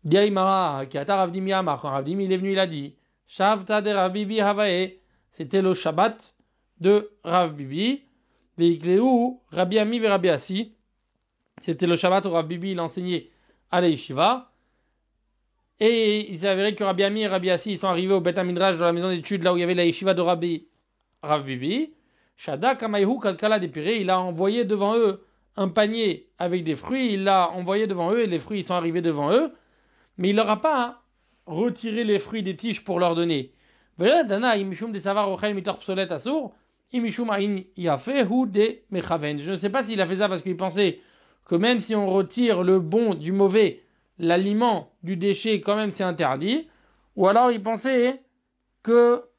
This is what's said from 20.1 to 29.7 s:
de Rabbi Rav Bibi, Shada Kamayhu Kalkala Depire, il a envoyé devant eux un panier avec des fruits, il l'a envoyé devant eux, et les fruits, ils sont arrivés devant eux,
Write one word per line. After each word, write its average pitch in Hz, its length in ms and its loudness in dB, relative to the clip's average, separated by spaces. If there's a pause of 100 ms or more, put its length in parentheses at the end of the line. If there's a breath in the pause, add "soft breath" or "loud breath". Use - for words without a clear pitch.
de 175 80 0
Rabbi 170 440 -2 (560)
Rav 147 220 0
Bibi, 160 480 -4 (460 soft breath)
Shada 196 360 -2
Kamayhu 220 460 0
Kalkala 214 380 0
Depire, 156 300 -4 (120)
il 185 80 -2
a 185 100 2
envoyé 185 460 0
devant 202 320 0
eux 208 300 0 (300 soft breath)
un 196 120 -2
panier 214 720 0
avec 180 260 -2
des 156 120 -2
fruits, 247 360 -2
il 190 120 -2
l'a 185 260 4
envoyé 185 360 -2
devant 180 260 -2
eux, 233 80 2
et 226 60 2
les 170 120 -2
fruits, 202 220 -6
ils 165 40 -8
sont 180 100 -4
arrivés 170 280 -2
devant 147 280 0
eux, 262 220 2 (640 soft breath)